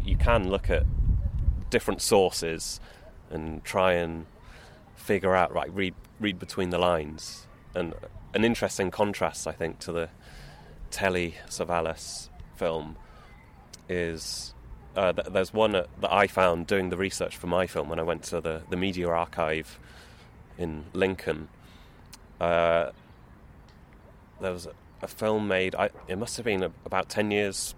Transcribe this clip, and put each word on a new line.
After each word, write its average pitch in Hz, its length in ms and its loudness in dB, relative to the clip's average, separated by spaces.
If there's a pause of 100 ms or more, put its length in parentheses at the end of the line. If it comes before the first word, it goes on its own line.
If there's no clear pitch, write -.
you 95 140 0
can 110 320 4
look 98 200 0
at 76 140 4 (840)
different 107 320 0
sources 90 800 2 (520)
and 80 320 -6
try 92 300 4
and 82 320 0 (720)
figure 95 400 2
out, 87 180 4
right, 78 200 -2
read, 92 220 -2 (240)
read 101 180 0
between 92 320 -2
the 87 80 2
lines. 80 720 0 (260)
And 85 200 -4 (400)
an 104 120 4
interesting 101 460 2
contrast, 98 560 0
I 80 40 -2
think, - 280 -6
to - 120 -8
the 82 180 -2 (840)
Telly 90 440 0 (140)
Savalas 82 800 -4 (260)
film 80 400 -4 (920)
is, 85 640 -4 (420)
uh, 92 160 4
th-, 95 200 -2
there's 95 220 0
one, 107 220 4
uh, 87 100 2 (160)
that 101 120 0
I 98 140 6
found 85 400 4
doing 95 220 2
the 87 80 -2
research 95 380 -2
for 90 120 -10
my 90 200 2
film 78 220 -4
when 82 100 -4
I 82 40 -2
went 85 220 -2
to 85 160 -4
the, 80 280 -4
the 90 80 -2
Media 90 320 0
Archive 80 680 -2 (800)
in 80 360 -6
Lincoln. 92 560 -2 (880)
Uh, 85 520 4 (1500)
there 95 100 -2
was 87 140 -8
a, 78 80 -14 (280)
a 95 60 -6
film 107 400 0
made, 92 280 2
I, 104 140 2 (180)
it 92 100 -4
must 120 200 -6
have 117 80 -8
been 98 180 2
a, 85 80 0 (140)
about 95 240 -2
ten 107 220 0
years 101 460 0